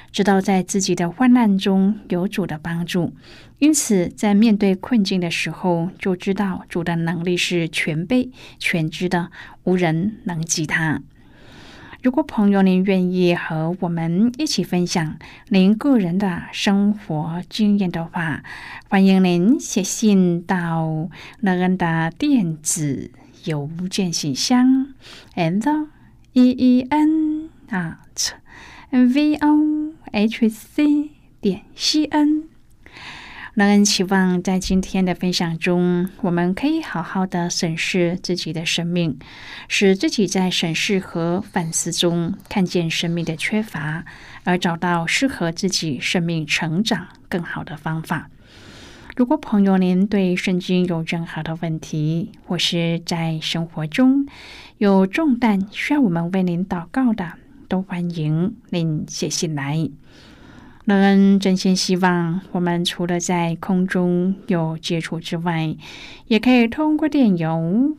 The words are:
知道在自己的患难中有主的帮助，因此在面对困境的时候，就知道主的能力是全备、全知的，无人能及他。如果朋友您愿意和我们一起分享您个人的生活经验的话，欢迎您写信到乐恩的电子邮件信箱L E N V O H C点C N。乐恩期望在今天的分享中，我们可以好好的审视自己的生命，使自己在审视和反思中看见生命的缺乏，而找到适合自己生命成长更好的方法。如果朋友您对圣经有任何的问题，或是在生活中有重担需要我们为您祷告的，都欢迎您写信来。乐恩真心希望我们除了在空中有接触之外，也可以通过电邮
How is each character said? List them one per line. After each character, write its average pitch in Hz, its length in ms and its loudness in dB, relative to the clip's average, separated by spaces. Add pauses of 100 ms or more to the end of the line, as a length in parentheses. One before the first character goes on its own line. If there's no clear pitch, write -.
(120)
知 202 120 -2
道 196 160 4
在 190 220 2
自 196 180 -2
己 190 140 0
的 175 160 0
患 247 240 4
难 220 240 4
中 190 400 2 (120)
有 180 180 -2
主 190 180 -4
的 156 140 -8
帮 170 260 -6
助， 170 300 -2 (420)
因 302 160 4
此 190 340 2
在 202 280 0
面 214 200 6
对 190 200 2
困 202 280 0
境 190 160 -2
的 170 120 -2
时 - 180 -4
候， 170 480 -2
就 185 180 -2
知 190 200 -4
道 190 340 -4
主 175 140 -4
的 170 140 -2
能 170 280 -4
力 180 100 0
是 170 320 -2
全 160 380 -4
备、 254 240 0 (300)
全 160 280 -2
知 175 220 -4
的， 185 220 -2 (320)
无 185 120 2
人 180 500 0
能 170 200 -6
及 156 220 -4
他。 160 340 -2 (1000)
如 254 60 2
果 302 140 0
朋 208 260 2
友 196 140 4
您 185 200 4
愿 185 280 2
意 180 240 2
和 165 460 -4
我 185 60 -2
们 170 520 0
一 302 80 -2
起 - 160 -2
分 175 240 0
享 160 320 -4 (300)
您 196 280 4
个 269 220 2
人 175 180 0
的 185 340 -2
生 202 400 2
活 165 560 -6
经 208 300 2
验 185 140 0
的 165 140 -6
话， 165 380 -6 (460)
欢 196 160 4
迎 190 180 6
您 180 360 4
写 - 240 -4
信 185 580 2
到 165 720 -2 (300)
乐 196 100 2
恩 180 260 2
的 165 400 0
电 220 400 0
子 147 540 -4 (320)
邮 151 260 -4 (180)
件 185 240 -2
信 156 220 -4
箱 262 600 2 (400)
L 233 540 0 (440)
E 254 560 4
N 311 600 2 (1400)
V 277 460 4
O 302 580 2 (180)
H 220 380 2
C 294 640 0 (280)
点 196 220 -2 (140)
C 302 300 0
N。 302 400 2 (1080)
乐 202 120 4
恩 202 180 6
期 - 220 2
望 185 360 2
在 185 160 0
今 190 240 0
天 190 220 -2
的 180 100 0
分 180 200 -2
享 170 240 -2
中， 175 520 0 (120)
我 180 100 0
们 175 220 0
可 262 140 -2
以 320 140 0
好 165 220 -6
好 185 240 -4
的 175 220 -4
审 165 280 -4
视 175 460 0
自 180 100 -4
己 165 200 -6
的 160 120 -6
生 170 220 -2
命， 170 320 -2 (480)
使 190 260 4
自 196 160 0
己 214 160 0
在 190 240 0
审 170 240 -2
视 190 260 -2
和 175 420 -4
反 165 300 -6
思 - 200 -4
中 170 420 0 (140)
看 190 180 0
见 175 240 -2
生 170 220 -2
命 170 140 -4
的 165 100 -4
缺 214 260 -2
乏， 156 440 -8 (400)
而 180 120 2
找 175 200 -2
到 170 280 -2
适 269 220 0
合 175 240 -2
自 185 180 -4
己 156 300 -4
生 - 240 -2
命 165 240 -2
成 160 340 -2
长 185 260 -2 (200)
更 170 160 -4
好 - 180 -8
的 151 140 -12
方 160 260 -6
法。 - 280 -8 (880)
如 247 80 2
果 277 100 0
朋 208 300 2
友 190 120 4
您 185 300 4
对 196 260 2
圣 185 240 0
经 180 280 0
有 165 200 -2
任 165 200 -4
何 156 180 -8
的 160 180 -6
问 160 160 -4
题， 156 540 -4 (140)
或 180 120 -4
是 170 480 -2
在 165 360 -4
生 165 260 -4
活 156 180 -8
中 262 400 2 (520)
有 196 280 4
重 254 320 0
担 202 340 2
需 - 220 -4
要 294 60 2
我 240 100 4
们 170 220 -2
为 190 100 0
您 180 240 0
祷 170 240 -6
告 262 220 2
的， 175 220 -4 (340)
都 185 140 0
欢 175 300 -6
迎 156 440 -2 (140)
您 165 400 -2
写 - 200 -6
信 160 240 -4
来。 143 360 -4 (920)
乐 202 120 2
恩 196 440 6
真 190 160 2
心 185 200 2
希 185 200 0
望 175 460 0 (120)
我 185 60 -2
们 175 240 0
除 175 220 -4
了 175 140 -2
在 170 360 -2
空 185 300 0
中 180 500 0 (120)
有 165 320 0
接 170 200 -4
触 160 200 -8
之 165 180 -6
外， 165 380 -2 (500)
也 220 140 2
可 247 120 4
以 247 160 6
通 311 300 0
过 311 100 0
电 247 300 4
邮 165 600 0